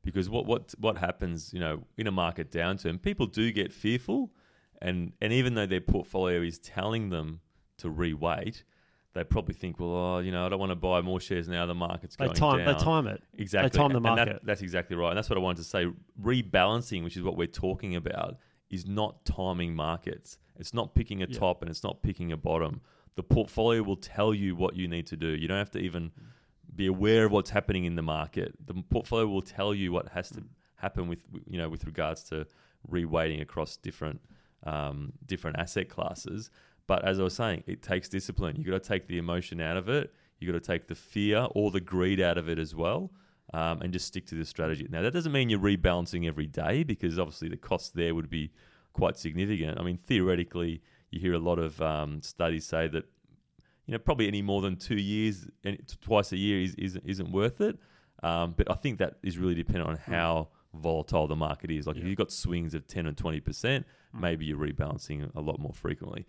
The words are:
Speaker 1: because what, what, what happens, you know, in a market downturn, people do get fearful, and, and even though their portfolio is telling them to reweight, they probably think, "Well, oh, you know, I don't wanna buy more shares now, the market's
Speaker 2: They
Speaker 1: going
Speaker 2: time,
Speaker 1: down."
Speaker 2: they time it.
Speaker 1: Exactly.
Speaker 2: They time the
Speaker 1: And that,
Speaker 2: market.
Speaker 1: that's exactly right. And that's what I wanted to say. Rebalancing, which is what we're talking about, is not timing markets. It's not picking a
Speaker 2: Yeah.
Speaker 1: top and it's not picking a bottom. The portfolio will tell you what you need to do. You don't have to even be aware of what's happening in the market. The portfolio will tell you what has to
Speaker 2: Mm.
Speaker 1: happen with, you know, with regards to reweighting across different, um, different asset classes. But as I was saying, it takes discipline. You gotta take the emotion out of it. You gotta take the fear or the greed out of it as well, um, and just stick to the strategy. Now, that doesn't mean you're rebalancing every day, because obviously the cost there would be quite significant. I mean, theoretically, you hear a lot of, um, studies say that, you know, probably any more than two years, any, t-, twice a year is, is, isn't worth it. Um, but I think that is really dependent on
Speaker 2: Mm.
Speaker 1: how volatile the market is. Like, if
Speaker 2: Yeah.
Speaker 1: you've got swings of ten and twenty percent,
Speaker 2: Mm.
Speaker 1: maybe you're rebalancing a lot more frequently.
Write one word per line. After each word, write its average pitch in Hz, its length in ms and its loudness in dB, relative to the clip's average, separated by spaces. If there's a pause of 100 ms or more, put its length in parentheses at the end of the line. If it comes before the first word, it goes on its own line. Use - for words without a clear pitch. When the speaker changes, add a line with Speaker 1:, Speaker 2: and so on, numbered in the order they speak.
Speaker 1:
because 92 280 0
what, 117 160 0
what, - 320 0
what 107 180 2
happens, 87 560 -2
you 90 80 -6
know, 78 240 -2 (120)
in 110 100 -2
a 101 40 0
market 85 400 0
downturn, 87 500 -2
people - 260 0
do 110 260 0
get 98 200 0
fearful, 156 600 0 (480)
and, 90 400 -2
and 107 120 0
even 123 220 4
though 104 120 2
their 92 160 0
portfolio 90 580 2
is 85 180 -2
telling 104 520 -4
them 80 300 -4 (380)
to 87 120 -6
reweight, 82 720 -2 (520)
they 85 100 -2
probably 101 300 0
think, 87 260 -8
"Well, 87 100 -2
oh, 90 300 0
you 92 100 -2
know, 90 160 0
I - 20 -2
don't 95 120 0
wanna 95 160 0
buy 90 240 2
more 92 180 0
shares 87 300 -2
now, 87 180 0
the 87 80 -2
market's 87 400 -4
Speaker 2:
They 90 120 -2
Speaker 1:
going 85 100 -2
Speaker 2:
time, 151 220 6
Speaker 1:
down." 87 80 0
Speaker 2:
they 80 180 4
time 160 240 4
it. 101 140 -6 (140)
Speaker 1:
Exactly. 104 340 4
Speaker 2:
They - 60 0
time 143 140 8
the 131 60 4
Speaker 1:
And 117 100 2
that, 113 100 6
Speaker 2:
market. 107 280 4
Speaker 1:
that's 101 180 0
exactly 90 340 -2
right. 85 120 2
And 87 100 2
that's 107 100 -2
what 110 80 2
I 92 40 4
wanted 90 180 2
to 82 100 -10
say. 90 180 2 (360)
Rebalancing, 107 800 4
which 85 140 -6
is 90 60 -4
what 87 140 0
we're 85 120 0
talking 92 480 -2
about, 87 400 -4 (340)
is 92 160 -6
not 104 380 -2
timing 87 500 0
markets. - 640 -4 (180)
It's - 180 -10
not 117 200 -2
picking 104 280 2
a 90 40 0
Speaker 2:
Yeah. 127 120 -8
Speaker 1:
top 90 240 2
and 82 80 -6
it's 80 120 -8
not 92 200 -4
picking 87 300 -2
a 78 40 -2
bottom. 80 440 0 (360)
The 92 60 -4
portfolio 113 600 4
will 98 140 0
tell 107 380 2
you 98 200 2
what 90 220 0
you 90 100 -2
need 85 220 -4
to 82 80 -6
do. 80 120 -2
You 80 200 -2
don't 98 100 0
have 101 140 -2
to 92 80 -4
even 85 320 -4 (640)
be 95 100 0
aware 104 380 6
of 101 80 6
what's 101 180 4
happening 95 360 2
in 85 100 0
the 82 60 0
market. 78 520 -2 (120)
The 87 80 -8
portfolio 113 520 0
will 98 160 0
tell 104 320 -2
you 95 160 0
what 87 200 -2
has 90 200 -6
to - 120 -12
Speaker 2:
Mm. 107 60 -16 (280)
Speaker 1:
happen 92 320 -4
with, 85 160 -6 (240)
you 90 100 -6
know, 82 100 -2
with 80 180 -8
regards 78 380 -4
to 78 220 -6 (420)
reweighting 80 520 0
across 76 360 -6
different, - 440 -8 (440)
um, 71 500 -4 (120)
different 87 300 -4
asset 90 320 -2
classes. - 600 -8 (360)
But 92 180 2
as 95 160 2
I - 20 4
was 92 120 2
saying, 110 320 -2
it - 160 -6
takes 92 260 -2
discipline. 92 480 -2
You 80 80 -4
gotta 92 160 0
take - 280 -2
the 90 100 -2
emotion 85 420 -2
out 82 160 -2
of 92 120 -2
it. 139 240 0 (260)
You 87 80 -8
gotta 85 140 0
take 85 280 -2
the 82 60 -8
fear 104 560 2
or 104 200 2
the 95 100 0
greed 92 400 2
out 87 180 4
of 80 100 -2
it 82 100 0
as 76 160 -4
well, 110 380 -2 (400)
um, 82 300 -2
and 90 100 -2
just 90 140 -4
stick - 220 -8
to 82 60 -8
the 80 120 -2
strategy. 78 420 -4
Now, 82 140 -4
that 120 100 -2
doesn't 165 200 -2
mean 127 180 2
you're 104 80 4
rebalancing 87 680 4
every 78 200 -2
day, 87 380 0
because 90 340 0
obviously 80 300 -4
the 85 100 -6
cost - 360 -4
there 85 200 2
would 80 160 -2
be 76 220 -4 (420)
quite 85 240 2
significant. 85 600 -2
I - 40 -4
mean, 87 160 -2
theoretically, 87 840 2 (300)
you 82 100 -6
hear 90 140 2
a 85 40 2
lot 85 200 2
of, 80 240 -2
um, 76 400 -2
studies 82 420 -2
say 82 240 0
that, 78 160 -4 (800)
you - 80 -8
know, 117 60 -2
probably 120 280 2
any 101 140 0
more 98 220 2
than 95 140 0
two 107 220 -2
years, 104 480 0 (180)
any, 98 120 -4
t-, - 240 -16
twice 104 320 2
a 92 60 -2
year 98 220 2
is, 92 160 0
is, 95 280 -4
isn't 92 260 -4
worth 104 300 2
it. 214 180 0 (440)
Um, 85 340 0
but - 140 2
I 92 40 2
think 120 240 -2
that 87 240 0
is 90 140 -4
really 90 180 2
dependent 82 360 0
on 80 60 -2
Speaker 2:
Mm. 80 160 -8
Speaker 1:
how 82 360 2 (240)
volatile 80 540 2
the 76 100 -2
market 78 340 -2
is. 76 160 -2
Like, 76 100 -4
if 78 60 -8
Speaker 2:
Yeah. 90 60 -4
Speaker 1:
you've 98 100 -2
got - 140 0
swings 85 420 -2
of 76 120 -8
ten 85 200 -6
and 76 100 -4
twenty 78 240 -2
percent, 120 460 -2 (280)
Speaker 2:
Mm. 113 60 -10
Speaker 1:
maybe 82 260 0
you're 73 120 -2
rebalancing 73 760 -4
a 78 60 -6
lot 76 180 0
more - 140 -6
frequently. - 560 -6